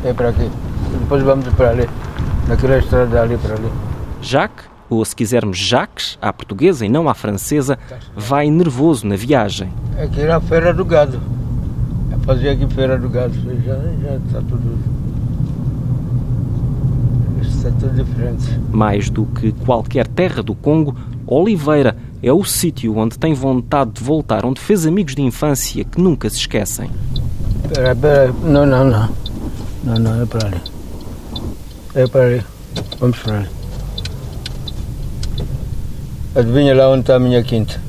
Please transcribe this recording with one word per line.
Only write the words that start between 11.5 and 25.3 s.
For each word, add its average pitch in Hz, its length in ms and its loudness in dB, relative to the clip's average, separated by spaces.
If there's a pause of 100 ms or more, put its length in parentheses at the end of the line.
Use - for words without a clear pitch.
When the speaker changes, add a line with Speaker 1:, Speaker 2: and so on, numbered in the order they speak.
Speaker 1:
Eu - 100 0
fazia 131 320 2
aqui 127 160 2
Feira 131 300 0
do 123 100 -2
Gado. 120 260 -2 (300)
Já, 131 100 -2
já 135 420 -2
está - 220 -4
tudo, - 400 -2 (2750)
está - 280 0
tudo - 340 0
diferente. 117 540 -2 (140)
Speaker 2:
Mais 104 380 2
do 107 160 0
que 110 260 -2
qualquer 120 540 0
terra 175 360 0
do 101 120 -4
Congo, 147 420 2 (300)
Oliveira 147 680 2 (260)
é 123 100 4
o 180 100 4
sítio 123 540 -2
onde 110 220 0
tem 160 160 2
vontade 131 580 0
de 104 100 -10
voltar, 131 420 0
onde 123 160 -2
fez 190 260 2
amigos 160 280 0
de 143 80 -2
infância 135 640 0